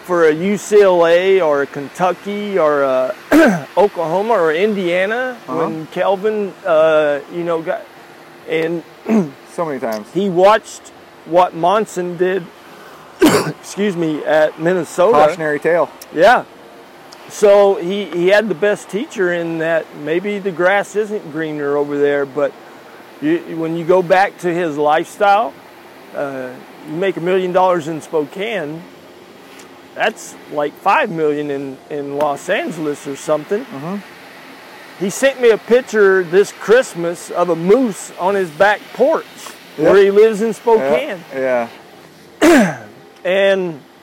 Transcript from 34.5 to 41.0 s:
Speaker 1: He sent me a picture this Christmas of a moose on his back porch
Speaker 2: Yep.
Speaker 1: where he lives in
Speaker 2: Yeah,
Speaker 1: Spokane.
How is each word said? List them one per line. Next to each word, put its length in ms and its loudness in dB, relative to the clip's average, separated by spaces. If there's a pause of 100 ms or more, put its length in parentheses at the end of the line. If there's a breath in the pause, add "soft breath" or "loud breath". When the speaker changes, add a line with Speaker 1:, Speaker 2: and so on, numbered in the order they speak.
Speaker 1:
He 60 -2
sent 300 -2
me 100 6
a 80 4
picture 640 2
this 280 2
Christmas 800 0
of 180 -2
a 80 0
moose 600 0
on 160 -2
his 160 -2
back 300 2 (140)
porch 320 0 (520)
Speaker 2:
Yep. 160 4
Speaker 1:
where 100 8
he 60 4
lives 320 4
in 60 0
Speaker 2:
Yeah, 40 -2
Speaker 1:
Spokane. 800 0